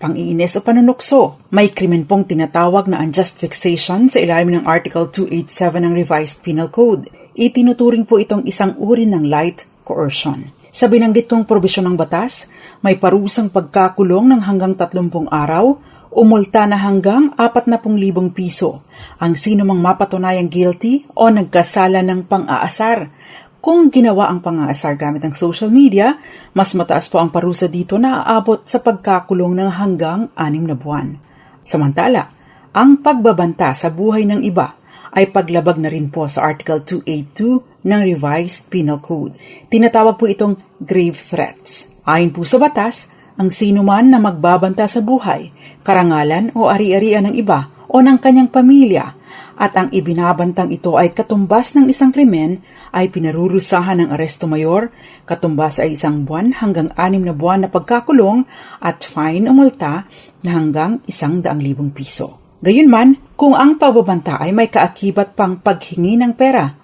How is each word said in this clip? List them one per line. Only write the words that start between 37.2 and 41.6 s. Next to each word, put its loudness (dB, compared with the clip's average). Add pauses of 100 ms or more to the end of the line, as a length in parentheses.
two -2 (200)
ng 0
Revised -4
Penal -2
Code. -10 (320)
Tinatawag 2
po -2
itong -2 (200)
grave -2
threats. -10 (100)